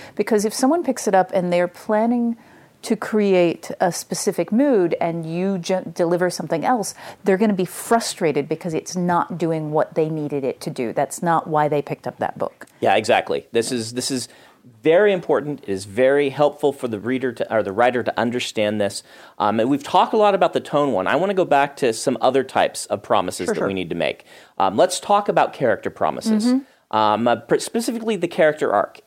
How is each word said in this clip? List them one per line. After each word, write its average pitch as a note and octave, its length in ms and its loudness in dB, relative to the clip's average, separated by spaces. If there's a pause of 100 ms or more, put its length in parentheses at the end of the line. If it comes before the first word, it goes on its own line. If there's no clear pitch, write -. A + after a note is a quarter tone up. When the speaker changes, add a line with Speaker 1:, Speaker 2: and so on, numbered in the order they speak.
(160)
Speaker 1:
because G#3 300 0
if G#3 80 -2
someone D#4 280 2
picks - 240 -4
it G#3 80 2
up F#3 200 4
and F3+ 180 0
they're F3 160 2
planning A#3 680 0 (460)
to A3 120 -2
create F#3+ 760 2 (100)
a F#3 100 4
specific - 640 -4
mood G#3+ 480 2
and E3 240 -2
you F#3 320 -2
ju-, F#3 260 -2 (100)
deliver F3 360 0
something E3 340 -4
else, A3+ 320 0 (300)
they're G3 100 4
gonna G#3 160 2
be F#3 140 0
frustrated D#3+ 840 0
because D#3+ 260 -6
it's - 220 -6
not F3 420 0
doing D#3+ 340 -2
what - 240 -2
they D#3 120 0
needed D3 380 -6
it - 160 -6
to - 80 -8
do. B2+ 240 -6
That's - 280 -4
not E3 260 0
why D3+ 200 0
they C#3+ 140 0
picked - 260 -10
up - 120 -10
that - 180 -6
book. - 300 -10 (120)
Speaker 2:
Yeah, G#2 160 2
exactly. G#2 560 0
This A2+ 180 0
is, A#2 260 -6
this B2+ 140 -6
is B2+ 200 -6 (540)
very F#3+ 300 4
important. D3 500 -2
It - 60 -10
is G2 160 -6
very C3 440 2
helpful C#3+ 420 2
for C3 160 -6
the G#2+ 120 -6
reader B2 340 -2
to, - 200 -4
or G#2+ 100 2
the G2 80 -4
writer A#2+ 320 2
to - 160 -2
understand A2 600 -2
this. G2 240 -2 (360)
Um, G#2+ 200 2
and A#2 100 2
we've C#3+ 140 0
talked G#3+ 300 2
a A3+ 40 2
lot G#3 180 4
about E3+ 180 2
the C3 60 -2
tone C#3+ 340 0
one. F#2 140 0
I A2 80 2
wanna F#3+ 180 0
go F#3 120 2
back C#3+ 320 2
to B2 140 2
some B2+ 300 -2
other C3 220 2
types - 420 -2
of G#2+ 160 -6
promises F#2 440 -2
Speaker 3:
Sure, A3 100 -2
Speaker 2:
that - 40 -4
Speaker 3:
sure. F3+ 80 -2
Speaker 2:
we G2 60 -2
need F2 160 -4
to E2+ 60 -6
make. D2+ 300 -4 (320)
Um, F#2+ 200 2
let's F3+ 220 2
talk G#3 280 0
about D#3+ 260 2
character G#2+ 360 0
promises. G#3 560 -2
Speaker 1:
Mm-hmm. - 500 -2
Speaker 2:
Um, G#2+ 320 2
uh, A#2 100 4
pr-, C#3+ 220 0
specifically A3+ 580 -4
the E3+ 100 -4
character D3+ 440 2
arc. - 360 0